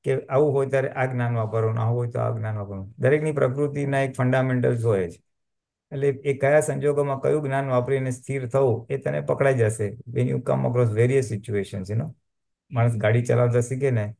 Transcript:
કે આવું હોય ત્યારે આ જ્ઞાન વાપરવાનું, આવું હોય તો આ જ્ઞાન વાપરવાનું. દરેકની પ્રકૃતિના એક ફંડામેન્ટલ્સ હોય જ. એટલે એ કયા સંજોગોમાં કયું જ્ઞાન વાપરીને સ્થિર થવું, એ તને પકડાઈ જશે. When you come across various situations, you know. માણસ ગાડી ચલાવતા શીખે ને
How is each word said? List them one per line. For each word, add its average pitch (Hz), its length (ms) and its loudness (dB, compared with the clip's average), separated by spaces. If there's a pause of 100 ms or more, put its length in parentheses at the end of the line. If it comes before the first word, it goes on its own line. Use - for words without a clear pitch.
કે 131 220 -2
આવું 143 260 2
હોય 135 140 2
ત્યારે 131 220 0
આ 135 240 -2
જ્ઞાન 120 220 -2
વાપરવાનું, 113 480 0
આવું 117 140 0
હોય 120 140 -2
તો 123 80 -6
આ 117 200 -2
જ્ઞાન 110 180 -6
વાપરવાનું. 98 420 -10
દરેકની 151 340 2
પ્રકૃતિના 139 680 0
એક 131 140 -2
ફંડામેન્ટલ્સ 127 720 0
હોય 98 240 0
જ. 85 40 -10 (800)
એટલે 143 160 0
એ 139 300 -2
કયા 139 220 6
સંજોગોમાં 139 600 0
કયું 151 220 2
જ્ઞાન 135 260 -2
વાપરીને 131 420 0
સ્થિર 131 380 -6
થવું, 123 420 2
એ 139 60 -2
તને 147 240 -4
પકડાઈ 139 340 2
જશે. 107 340 2
When 120 360 -4
you 131 120 -2
come 131 300 0
across 123 300 2
various 123 360 2
situations, 101 580 -4
you 110 100 0
know. 156 140 -6 (560)
માણસ 117 260 2
ગાડી 107 260 2
ચલાવતા 120 380 2
શીખે 131 300 -2
ને 110 300 -2